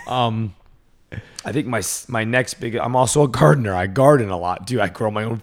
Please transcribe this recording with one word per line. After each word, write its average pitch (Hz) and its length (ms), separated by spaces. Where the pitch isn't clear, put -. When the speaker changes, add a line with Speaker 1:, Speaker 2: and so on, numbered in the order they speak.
Speaker 1:
<laughs> - 120
Speaker 2:
Um, 113 420
I - 80
think 123 140
my 120 120
s-, - 320
my 110 140
next 120 300
big, 117 220
I'm 120 200
also 127 260
a 143 60
gardener. 127 460
I 92 120
garden 131 420
a 95 80
lot, 90 300
dude. 120 140
I 98 80
grow 107 220
my 107 140
own 113 180